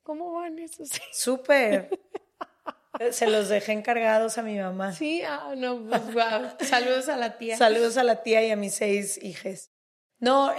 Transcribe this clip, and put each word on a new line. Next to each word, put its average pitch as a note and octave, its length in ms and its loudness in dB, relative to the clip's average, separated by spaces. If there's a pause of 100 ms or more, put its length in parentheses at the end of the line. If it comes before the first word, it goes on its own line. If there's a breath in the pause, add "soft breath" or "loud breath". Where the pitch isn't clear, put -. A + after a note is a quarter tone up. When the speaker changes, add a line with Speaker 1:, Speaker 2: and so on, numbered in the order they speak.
Speaker 1:
¿Cómo E4 300 -8
van E4+ 260 -8
esos D#4+ 300 -14
seis? - 120 -8 (120)
Speaker 2:
Súper. B3+ 760 2 (600)
Speaker 1:
<laughs> - 600 -6
Speaker 2:
Se A#3+ 160 0
los G#3+ 220 2
dejé G#3 220 0
encargados A3 640 2
a A3+ 60 -4
mi G#3+ 160 -6
mamá. F#3+ 340 -4
Speaker 1:
Sí, D#4 320 -2
ah, D4 300 -6
no, B3 320 -4
pues, A3+ 260 -2
guau. A3+ 360 0 (100)
Saludos B3+ 480 2
a D4 100 -2
la A#3 200 -4
tía. A3+ 200 -4
Speaker 2:
Saludos A#3 400 4
a B3 60 4
la A3+ 200 4
tía A3 200 4
y A3 80 2
a G#3+ 60 0
mis G3+ 180 -4
seis G3+ 480 0
hijes. F#3+ 480 -10 (480)
No, C4+ 400 4